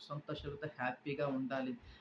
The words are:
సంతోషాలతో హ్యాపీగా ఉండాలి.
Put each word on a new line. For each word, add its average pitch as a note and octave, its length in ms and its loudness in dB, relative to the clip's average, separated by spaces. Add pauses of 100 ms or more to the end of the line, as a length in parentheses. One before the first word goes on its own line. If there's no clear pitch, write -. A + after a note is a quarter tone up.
సంతోషాలతో D3 640 -4 (120)
హ్యాపీగా C3+ 480 2
ఉండాలి. C3 460 2 (280)